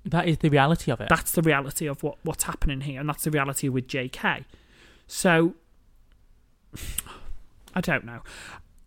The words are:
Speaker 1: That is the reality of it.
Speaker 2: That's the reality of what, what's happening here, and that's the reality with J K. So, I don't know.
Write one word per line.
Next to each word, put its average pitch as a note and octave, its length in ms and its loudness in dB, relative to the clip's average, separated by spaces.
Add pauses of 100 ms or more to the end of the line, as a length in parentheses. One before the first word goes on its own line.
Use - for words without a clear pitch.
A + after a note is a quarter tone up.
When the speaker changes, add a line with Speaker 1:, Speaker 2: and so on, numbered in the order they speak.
Speaker 1:
That E3+ 240 2
is D#3 120 2
the D#3+ 100 4
reality C#3+ 400 6
of A#2+ 100 0
it. G#2+ 100 -4
Speaker 2:
That's - 220 4
the E3+ 120 2
reality C#3 420 0
of C#3+ 160 -4
what, D3 220 -4
what's - 220 -4
happening C#3+ 360 -2
here, C#3 180 -8
and C#3+ 80 -4
that's D3 160 -4
the D#3+ 80 0
reality C#3 380 0
with B2+ 180 -2
J C3 220 -4
K. D#3+ 360 -2 (600)
So, E3+ 480 4 (2250)
I F#3 80 0
don't D#3 240 0
know. A#2 160 -14 (640)